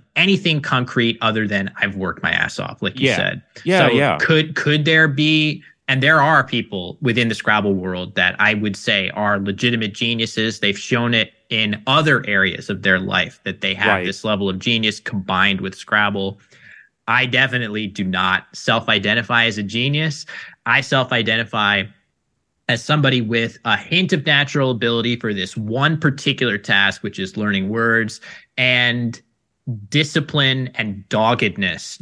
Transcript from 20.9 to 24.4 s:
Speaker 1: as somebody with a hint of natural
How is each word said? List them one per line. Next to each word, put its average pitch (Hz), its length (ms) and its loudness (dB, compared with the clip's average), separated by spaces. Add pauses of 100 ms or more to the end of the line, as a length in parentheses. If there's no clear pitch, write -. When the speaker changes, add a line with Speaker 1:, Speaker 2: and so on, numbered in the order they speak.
Speaker 1:
as 117 160 -2
somebody 135 360 2
with 113 440 -2
a 110 120 2
hint 180 360 0
of 151 140 0
natural 143 440 2